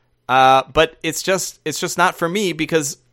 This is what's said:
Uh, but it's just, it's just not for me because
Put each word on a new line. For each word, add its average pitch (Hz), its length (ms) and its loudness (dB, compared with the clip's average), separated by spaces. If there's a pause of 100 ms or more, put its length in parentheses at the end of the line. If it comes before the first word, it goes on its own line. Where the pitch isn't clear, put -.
(280)
Uh, 131 360 4 (100)
but 160 300 2
it's 160 180 -6
just, - 440 -4
it's 151 140 -8
just 175 180 -6
not 180 180 2
for 170 140 -4
me 185 240 -2
because 156 440 -4 (160)